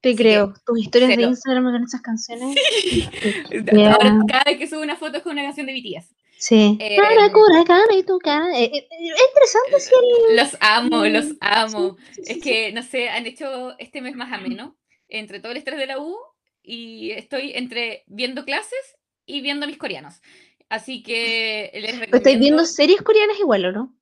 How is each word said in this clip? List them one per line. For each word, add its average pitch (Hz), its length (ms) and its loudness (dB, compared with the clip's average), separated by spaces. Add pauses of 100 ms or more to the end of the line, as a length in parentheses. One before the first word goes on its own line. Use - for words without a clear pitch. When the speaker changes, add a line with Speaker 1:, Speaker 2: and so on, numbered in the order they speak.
Speaker 1:
Te 262 80 2
Speaker 2:
Así 226 80 0
Speaker 1:
creo. 208 360 2
Speaker 2:
que - 120 -20
Speaker 1:
Tus 233 140 -2
historias 240 300 2
de 202 60 4
Speaker 2:
cero. 233 140 2
Speaker 1:
Instagram 254 340 -2
con 240 200 -2
esas 247 180 -10
canciones. 233 540 -10 (340)
Speaker 2:
Sí. - 200 -2 (640)
Speaker 1:
Ya. 208 200 6
Speaker 2:
Ahora 214 340 4
cada 262 180 0
vez 294 140 0
que - 80 -8
subo 311 140 -8
una 302 140 -8
foto 311 220 -10
es - 60 -10
con 330 100 -8
una 285 100 -6
canción 285 220 -10
de 269 80 -10
B 254 80 -10
T 196 160 -14
S. - 160 -20 (240)
Speaker 1:
Sí. 214 420 4
Speaker 2:
Eh, 214 160 -4
Speaker 1:
Cara, 415 380 6
cura, 381 320 8
cara 392 320 4
y 381 60 0
tu 381 160 -2
cara. 320 380 -2
Eh, 240 160 2
eh, 294 180 -8
es 330 380 -4
interesante, 539 500 2
sí. - 120 -2 (440)
Speaker 2:
Los 285 260 0
amo, 220 460 2
los 214 180 0
Speaker 1:
Sí, 302 160 -10
Speaker 2:
amo. 202 560 -2
Speaker 1:
sí, - 160 -20
sí, - 80 -20
Speaker 2:
Es - 140 -12
Speaker 1:
sí, 339 60 -14
Speaker 2:
que, 220 260 -4
Speaker 1:
sí. 202 60 -10
Speaker 2:
no 240 100 -10
sé, 247 260 -6
han 226 160 -8
hecho 254 540 -12
este 247 200 -18
mes 262 160 -14
más 247 160 -14
ameno 233 460 -12 (320)
entre 208 320 -14
todo 233 100 -14
el 240 60 -12
estrés 302 220 -12
de 262 80 -6
la 269 120 -10
U 320 160 -12 (480)
y 226 480 -16
estoy 262 440 -12
entre 240 520 -10
viendo 247 380 -10
clases 427 340 -8 (460)
y 277 160 -12
viendo 285 260 -8
mis 285 100 -14
coreanos. 170 440 -14 (480)
Así 247 340 -12
que 226 680 -6
les 214 260 -10
Speaker 1:
¿Pero 226 40 0 (140)
estáis 262 220 4
viendo 294 200 4
Speaker 2:
recomiendo 330 60 2
Speaker 1:
series 330 360 2
coreanas 427 380 2
igual, 220 260 0
o 185 80 -2
no? 247 280 -10